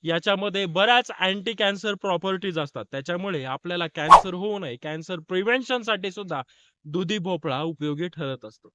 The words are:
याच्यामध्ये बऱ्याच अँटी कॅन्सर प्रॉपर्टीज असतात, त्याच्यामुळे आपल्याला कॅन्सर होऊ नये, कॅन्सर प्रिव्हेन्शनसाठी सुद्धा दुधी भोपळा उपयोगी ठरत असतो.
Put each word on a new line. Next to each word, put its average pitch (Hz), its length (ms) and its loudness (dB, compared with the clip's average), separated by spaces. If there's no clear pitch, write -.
याच्यामध्ये 190 600 0
बऱ्याच 220 540 4
अँटी 190 340 0
कॅन्सर 202 400 0
प्रॉपर्टीज 190 680 0
असतात, 135 320 -4
त्याच्यामुळे 175 520 -2
आपल्याला 170 440 -2
कॅन्सर 165 460 6
होऊ 202 260 -4
नये, 131 220 -6
कॅन्सर 160 380 -6
प्रिव्हेन्शनसाठी 208 920 0
सुद्धा 180 300 -6
दुधी 175 320 0
भोपळा 165 440 -2
उपयोगी 151 460 -2
ठरत 135 380 -6
असतो. 110 300 -18